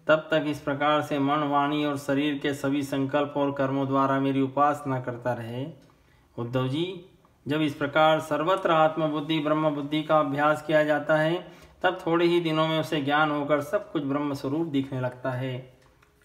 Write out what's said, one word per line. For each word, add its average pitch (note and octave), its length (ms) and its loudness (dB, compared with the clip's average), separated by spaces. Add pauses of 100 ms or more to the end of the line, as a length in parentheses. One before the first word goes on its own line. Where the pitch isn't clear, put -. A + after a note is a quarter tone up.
तब D#3 80 6
तक D#3 320 0
इस C#3+ 120 -4
प्रकार D3 420 0
से C#3+ 180 -4
मन, C#3+ 160 2
वाणी D3 500 0
और C#3+ 120 -2
शरीर C#3+ 420 -2
के D3 140 -2
सभी C#3 300 -2
संकल्प C#3 540 -2
और C#3 140 0
कर्मों C3+ 360 -2
द्वारा C3+ 320 2
मेरी C3+ 220 0
उपासना C#3 580 0
करता B2 340 -4
रहे। A#2 340 -6 (680)
उद्धव B2 300 -2
जी, E3+ 420 -4 (380)
जब D3+ 140 0
इस C#3+ 120 0
प्रकार D#3 460 4
सर्वत्र E3+ 520 0
आत्मबुद्धि, D#3 680 2
ब्रह्म D3+ 300 0
बुद्धि D3 340 -2
का D#3 160 4
अभ्यास D3 420 2
किया D3+ 220 4
जाता D3 320 2
है, E3 500 -2 (180)
तब F3+ 240 0
थोड़े E3+ 180 2
ही F3 140 4
दिनों D#3+ 280 2
में D#3+ 120 0
उसे D3+ 220 -2
ज्ञान D3 300 2
होकर D3 300 0
सब G#3 300 -4
कुछ D3+ 120 -4
ब्रह्म C#3+ 300 -2
स्वरूप D3 340 -4
दिखने C3 340 -2
लगता B2+ 300 -4
है। B2+ 420 -8 (520)